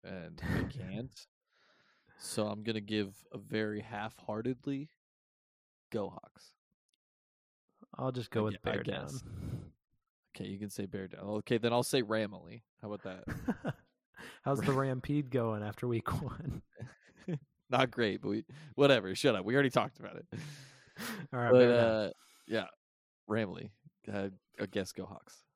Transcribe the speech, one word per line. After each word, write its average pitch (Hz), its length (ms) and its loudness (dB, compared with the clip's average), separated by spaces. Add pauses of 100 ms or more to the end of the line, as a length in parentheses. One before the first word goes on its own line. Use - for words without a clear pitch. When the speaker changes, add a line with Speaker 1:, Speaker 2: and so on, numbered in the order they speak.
Speaker 1:
and 87 400 -10
I - 200 -2
Speaker 2:
<laughs> 92 280 -8
Speaker 1:
can't. 117 220 -8 (1040)
So - 300 -2
I'm 104 160 -6
gonna 110 180 -4
give 104 320 -2 (180)
a - 60 -12
very 104 440 -4
half-heartedly, 117 1080 -6 (1000)
"Go 101 180 -2
Hawks." - 440 -18 (1400)
Speaker 2:
I'll 131 160 -4
just 123 200 -6
go 120 100 0
Speaker 1:
I - 40 2
Speaker 2:
with 104 80 -2 (100)
Speaker 1:
gue-, - 80 -2
I - 20 0
Speaker 2:
bear - 100 -2
Speaker 1:
guess. 139 380 -6
Speaker 2:
down. - 0 - (1120)
Speaker 1:
Okay, 98 140 -8
you 98 80 -6
can 101 140 -8
say 101 160 -6
bear 95 200 -8
down. 95 140 -12
Okay, 107 380 0
then 117 120 2
I'll 120 120 4
say 135 180 2
Ramley. 104 600 -2 (180)
How 104 100 -8
about 104 120 -8
that? - 720 -6 (260)
Speaker 2:
<laughs> - 400 -20
How's 139 200 0
the 139 100 2
Rampede 135 580 0
going 113 320 0
after 104 260 -4
week 117 320 0
one? - 440 -6 (640)
Speaker 1:
<laughs> 165 120 -4 (300)
Not 127 200 4
great, 107 320 2
but 104 80 -4
we, 107 160 -2 (300)
whatever. 120 400 6
Shut 123 200 6
up. 95 100 -2
We 113 100 2
already 139 160 6
talked - 280 2
about - 180 -12
it. - 80 -14 (1080)
Speaker 2:
All 127 60 -2
right, 120 120 4
Speaker 1:
But, 127 80 12
Speaker 2:
bear 120 120 12
down. 117 140 8
Speaker 1:
uh, 110 240 4 (380)
yeah, 107 180 0 (600)
Ramley. 101 440 -2 (400)
Uh, 98 180 -4 (320)
I 107 60 -2
guess 95 240 -2
go 92 140 -8
Hawks. - 380 -18 (120)